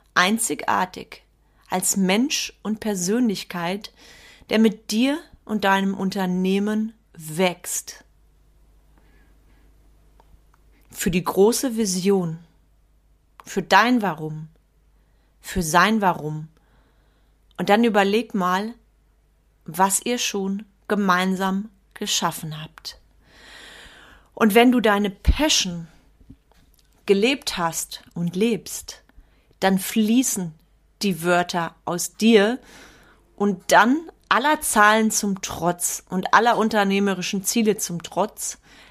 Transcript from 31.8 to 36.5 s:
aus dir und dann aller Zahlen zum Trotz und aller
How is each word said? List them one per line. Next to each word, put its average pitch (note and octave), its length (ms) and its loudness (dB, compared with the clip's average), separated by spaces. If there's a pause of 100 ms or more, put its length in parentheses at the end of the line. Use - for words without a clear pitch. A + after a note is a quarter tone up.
aus - 320 -6
dir A3 440 4 (760)
und G3+ 380 -2
dann B3 360 4 (200)
aller D4 320 2
Zahlen G#3+ 500 4
zum G3 300 -4
Trotz - 680 -4
und F#3 240 0
aller A3 240 4